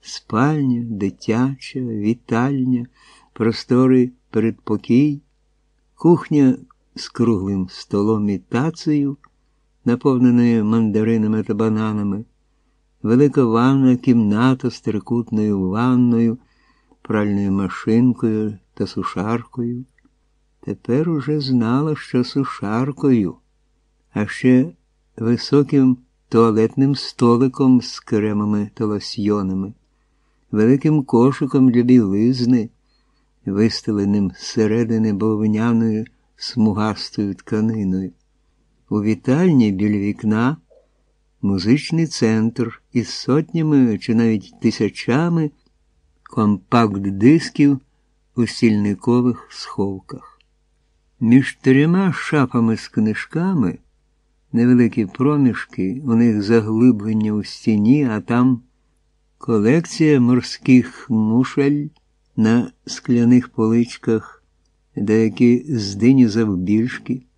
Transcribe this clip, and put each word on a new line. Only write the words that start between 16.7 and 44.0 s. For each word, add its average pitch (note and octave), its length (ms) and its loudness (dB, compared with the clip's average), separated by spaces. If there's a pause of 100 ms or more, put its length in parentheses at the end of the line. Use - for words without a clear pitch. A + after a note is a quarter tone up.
пральною G2+ 500 -2
машинкою G#2+ 1080 -2 (160)
та G2+ 120 -6
сушаркою. A#2 1000 -8 (760)
Тепер C#3+ 500 -4
уже D3+ 300 -4
знала, C3 560 0
що B2+ 280 -4
сушаркою, B2 1120 -2 (760)
а G#2 140 -4
ще B2+ 460 2 (440)
високим C3 800 0 (320)
туалетним A2+ 680 2
столиком B2+ 880 2
з - 180 -14
кремами G#2 760 -2
та A2+ 120 -4
лосьйонами, G2+ 880 -4 (760)
великим C3+ 540 2
кошиком C3 640 2
для A#2+ 120 2
білизни, A#2+ 880 2 (760)
вистеленим G2+ 920 -2
зсередини A2 760 -2
бавовняною A2 920 -2 (320)
смугастою G#2+ 960 -4
тканиною. G2+ 800 -4 (800)
У G#2 120 -2
вітальні B2+ 720 2
біля G#2 260 -2
вікна G#2+ 580 -2 (840)
музичний A#2 640 0
центр A2+ 760 -4 (100)
із A#2 160 -4
сотнями C#3+ 880 0
чи A2+ 160 -4